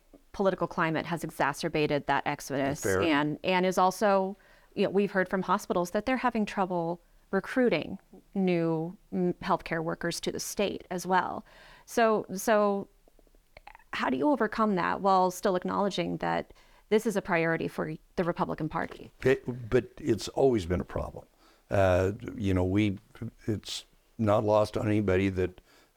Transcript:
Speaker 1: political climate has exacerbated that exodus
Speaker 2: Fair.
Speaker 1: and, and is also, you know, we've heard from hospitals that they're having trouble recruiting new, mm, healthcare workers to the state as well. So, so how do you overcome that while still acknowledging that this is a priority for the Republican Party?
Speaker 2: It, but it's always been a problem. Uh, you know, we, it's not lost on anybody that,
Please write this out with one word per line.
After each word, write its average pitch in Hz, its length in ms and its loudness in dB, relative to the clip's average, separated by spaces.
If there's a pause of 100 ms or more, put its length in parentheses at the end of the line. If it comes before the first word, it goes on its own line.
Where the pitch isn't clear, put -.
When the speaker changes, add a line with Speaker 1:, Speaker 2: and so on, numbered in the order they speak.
(320)
Speaker 1:
political 185 340 0
climate 160 400 -2
has 165 160 -4
exacerbated 151 840 -2
that 139 180 0
exodus 143 560 -4
Speaker 2:
Fair. 104 200 2
Speaker 1:
and, 151 420 0
and 185 200 2
is 185 140 0
also, 196 580 2 (380)
you 202 100 0
know, - 60 0
we've 202 220 0
heard 185 160 0
from 190 140 -2
hospitals 185 500 -2
that 208 140 -4
they're 262 100 0
having 233 280 0
trouble 175 560 -2 (300)
recruiting 196 680 0 (360)
new, 170 640 0 (180)
mm, 180 180 0 (100)
healthcare 170 400 -2
workers 170 380 -4
to 175 120 -4
the - 80 -8
state - 500 -4
as 180 160 -6
well. 180 380 0 (420)
So, 220 480 2
so 202 540 2 (1040)
how 262 180 -2
do 262 60 0
you 277 120 2
overcome 220 460 2
that 170 260 0
while 185 300 4
still 185 240 0
acknowledging 185 600 -2
that 165 360 -2 (360)
this 214 180 2
is 202 80 0
a 190 80 0
priority 165 460 0
for 156 260 -6 (220)
the 185 80 0
Republican 165 440 -2
Party? - 440 -8 (100)
Speaker 2:
It, 127 480 0
but 127 160 2 (120)
it's 120 300 0
always 120 380 2
been 90 140 0
a - 40 -4
problem. - 420 -8 (440)
Uh, 95 420 4 (240)
you 95 180 0
know, 92 100 2
we, 98 340 2 (480)
it's - 380 -6 (340)
not 107 260 4
lost 107 320 4
on 104 100 -2
anybody 98 420 2
that, 92 320 -2 (360)